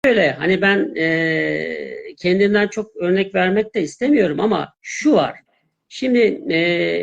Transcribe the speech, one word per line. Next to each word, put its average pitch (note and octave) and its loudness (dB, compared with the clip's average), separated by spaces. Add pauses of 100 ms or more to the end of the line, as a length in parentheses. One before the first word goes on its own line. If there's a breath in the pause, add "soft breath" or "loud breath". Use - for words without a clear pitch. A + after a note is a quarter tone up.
şöyle, G3 4
hani F#3 -2
ben, G3 0
e, D#3+ -4
kendimden G3+ 2
çok G#3 -10
örnek F#3+ -2
vermek F#3+ 0
de G#3 -2
istemiyorum G3 0
ama F#3 -2
şu - 0
var. C#3+ 2 (500)
Şimdi, B3+ 0 (320)
e, E3 2 (440)